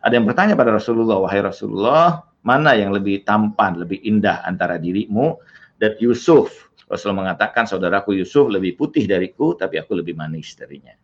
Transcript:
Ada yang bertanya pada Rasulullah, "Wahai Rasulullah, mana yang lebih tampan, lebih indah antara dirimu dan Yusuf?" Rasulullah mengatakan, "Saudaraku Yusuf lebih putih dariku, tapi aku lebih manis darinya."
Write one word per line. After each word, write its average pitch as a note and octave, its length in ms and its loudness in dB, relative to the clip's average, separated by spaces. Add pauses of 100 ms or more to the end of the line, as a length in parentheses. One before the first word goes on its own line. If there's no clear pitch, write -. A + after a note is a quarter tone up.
Ada A#2+ 160 4
yang A2+ 80 2
bertanya F3+ 320 2
pada A#2 160 4
Rasulullah, A2+ 480 0
"Wahai G2+ 240 0
Rasulullah, A#2 800 0 (160)
mana C3+ 320 4
yang G2+ 160 0
lebih G2 320 -2
tampan, G#2 560 0
lebih F2 240 -8
indah G#2 400 0
antara F2 400 -4
dirimu G#2+ 560 -2 (400)
dan G#2+ 240 0
Yusuf?" A#2+ 720 2 (160)
Rasulullah F#2+ 400 -4
mengatakan, G#2+ 400 -2
"Saudaraku F#2+ 480 -2
Yusuf A#2+ 320 2
lebih F#2+ 240 -2
putih D3 320 -2
dariku, G2+ 480 -2
tapi E2 240 -6
aku D#2+ 160 -8
lebih E2 240 -6
manis D#2 400 -10
darinya." C2 320 -20 (140)